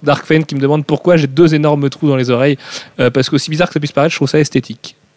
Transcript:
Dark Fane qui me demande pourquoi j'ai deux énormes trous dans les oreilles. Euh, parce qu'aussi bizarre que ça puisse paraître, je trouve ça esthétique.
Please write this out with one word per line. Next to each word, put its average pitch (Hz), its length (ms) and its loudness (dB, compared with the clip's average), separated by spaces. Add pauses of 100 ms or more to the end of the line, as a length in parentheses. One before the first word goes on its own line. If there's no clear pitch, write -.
Dark 143 220 -2
Fane 156 200 2
qui 147 100 -8
me 139 60 -4
demande 143 240 0
pourquoi 165 320 2
j'ai 147 100 0
deux 156 280 4
énormes 147 340 0
trous 151 180 -4
dans 139 80 2
les 127 140 -2
oreilles. 131 280 0 (420)
Euh, 123 100 2
parce 131 200 0
qu'aussi 147 200 -2
bizarre 160 180 0
que - 60 -10
ça 156 60 -4
puisse 147 120 -6
paraître, 151 200 0
je - 60 -6
trouve 135 120 -2
ça 156 100 2
esthétique. - 560 -4 (220)